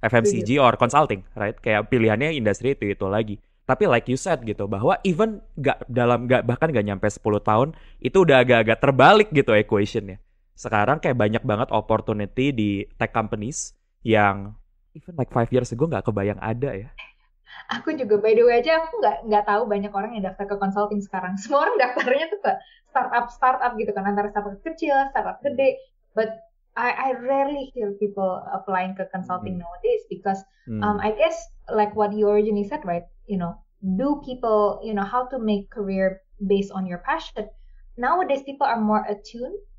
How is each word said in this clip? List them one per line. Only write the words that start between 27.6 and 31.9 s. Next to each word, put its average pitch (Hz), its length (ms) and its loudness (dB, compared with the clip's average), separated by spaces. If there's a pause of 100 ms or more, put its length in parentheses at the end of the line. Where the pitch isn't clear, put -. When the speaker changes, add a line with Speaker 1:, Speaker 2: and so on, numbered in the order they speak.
Speaker 2:
hear 202 240 -6
people 196 400 -2 (160)
applying 190 400 -4
ke 185 160 -10
consulting 185 480 -8
Speaker 1:
Hmm. 175 80 -12
Speaker 2:
nowadays 427 400 -2
because, 196 340 -4 (300)
Speaker 1:
Hmm. 107 100 -6
Speaker 2:
um, 208 220 0
I 427 100 -2
guess 330 240 0 (320)
like 214 300 0